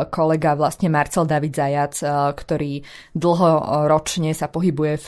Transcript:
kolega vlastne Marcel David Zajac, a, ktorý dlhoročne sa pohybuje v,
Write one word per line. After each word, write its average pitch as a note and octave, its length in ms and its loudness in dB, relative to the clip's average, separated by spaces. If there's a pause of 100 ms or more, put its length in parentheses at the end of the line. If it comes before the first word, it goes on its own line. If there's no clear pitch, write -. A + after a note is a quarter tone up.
kolega D#3+ 480 2
vlastne D3+ 320 0
Marcel D#3 400 2
David D3 240 0
Zajac, C#3+ 480 -2
a, C#3+ 320 0
ktorý D3 480 -6 (320)
dlhoročne D#3 1200 2
sa D#3+ 160 -4
pohybuje D#3 480 0
v, - 100 -14